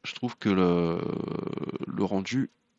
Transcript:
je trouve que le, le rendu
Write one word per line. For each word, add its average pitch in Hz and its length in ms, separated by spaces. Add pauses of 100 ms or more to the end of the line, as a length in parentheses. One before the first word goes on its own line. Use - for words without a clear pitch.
je - 100
trouve - 240
que 107 120
le, 87 500 (880)
le 101 160
rendu 98 480 (280)